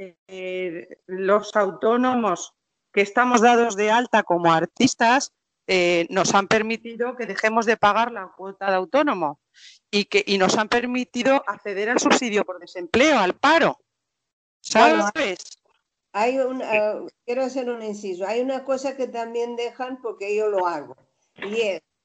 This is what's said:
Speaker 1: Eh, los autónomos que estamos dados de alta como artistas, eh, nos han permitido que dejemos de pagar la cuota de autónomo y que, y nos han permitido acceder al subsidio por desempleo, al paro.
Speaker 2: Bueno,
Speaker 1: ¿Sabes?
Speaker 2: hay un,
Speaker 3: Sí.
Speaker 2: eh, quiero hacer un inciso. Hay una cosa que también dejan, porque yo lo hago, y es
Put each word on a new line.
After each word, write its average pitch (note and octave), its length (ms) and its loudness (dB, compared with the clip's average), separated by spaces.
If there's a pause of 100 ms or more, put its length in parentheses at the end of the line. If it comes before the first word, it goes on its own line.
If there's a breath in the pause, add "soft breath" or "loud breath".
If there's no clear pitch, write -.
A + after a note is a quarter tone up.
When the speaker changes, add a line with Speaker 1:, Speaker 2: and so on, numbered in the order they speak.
(280)
Speaker 1:
Eh, F#3 760 -10
los F#3+ 500 -2
autónomos A3+ 1000 0 (360)
que G3+ 100 2
estamos A#3+ 400 2
dados A#3 340 4
de G#3+ 160 0
alta A#3 320 2
como E3+ 280 2
artistas, A#3 800 0 (360)
eh, F3 420 2
nos F#3 260 0
han G3 120 4
permitido A3+ 680 -2
que A#3+ 100 -8
dejemos A3 400 0
de A3 120 2
pagar A3 340 2
la F#3+ 260 -14
cuota G3 320 -6
de F#3+ 60 2
autónomo F#3+ 640 0 (500 loud breath)
y G3+ 160 0
que, G3+ 220 0
y G3 100 0
nos F#3 200 2
han G#3+ 120 -2
permitido B3 760 0
acceder G3+ 420 -6
al B3+ 100 0
subsidio A#3 460 0
por F3 140 -12
desempleo, G#3+ 580 0
al F#3+ 160 2
paro. C#4+ 460 2 (960)
Speaker 2:
Bueno, G#3+ 400 6
Speaker 1:
¿Sabes? A3+ 260 -4 (720)
Speaker 2:
hay A#3+ 240 0
un, C4 220 -2
Speaker 3:
Sí. - 120 -6
Speaker 2:
eh, G#3+ 220 0 (320)
quiero B3 180 -4
hacer B3+ 260 -6
un A#3 120 -8
inciso. G3+ 460 -8
Hay A#3 140 -2
una C4 220 -4
cosa C4+ 320 -4
que B3+ 120 -4
también A#3 480 -6
dejan, B3+ 460 -8
porque G#3 340 -6
yo G#3+ 140 0
lo F#3 180 0
hago, D3 280 -8 (420)
y G#3 240 -6
es F#3+ 200 -4 (240)